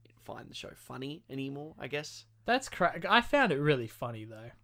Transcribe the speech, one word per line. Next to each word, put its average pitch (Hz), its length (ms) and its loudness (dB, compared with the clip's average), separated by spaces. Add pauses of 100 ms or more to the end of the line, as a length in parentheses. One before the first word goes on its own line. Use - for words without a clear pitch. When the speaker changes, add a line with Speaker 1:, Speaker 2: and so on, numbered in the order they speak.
(240)
Speaker 1:
find - 260 -12
the 110 40 -20
show - 200 -10
funny 135 560 -10
anymore, 139 480 -6
I - 80 -8
guess. 147 380 -8 (220)
Speaker 2:
That's 254 220 2
cra-, - 300 2 (100)
I 220 120 8
found 247 320 4
it 135 60 2
really 143 280 4
funny, 113 380 -8
though. 110 260 -14 (120)